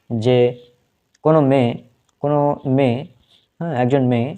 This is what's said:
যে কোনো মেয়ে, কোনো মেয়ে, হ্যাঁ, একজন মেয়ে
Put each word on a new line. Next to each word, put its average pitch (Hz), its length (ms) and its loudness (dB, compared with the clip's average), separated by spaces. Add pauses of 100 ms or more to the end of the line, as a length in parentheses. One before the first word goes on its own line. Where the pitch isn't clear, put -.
(100)
যে 123 480 2 (640)
কোনো 156 180 2
মেয়ে, 131 340 2 (460)
কোনো 147 360 -2 (100)
মেয়ে, 131 400 0 (540)
হ্যাঁ, 165 140 -6
একজন 127 320 0
মেয়ে 123 320 -2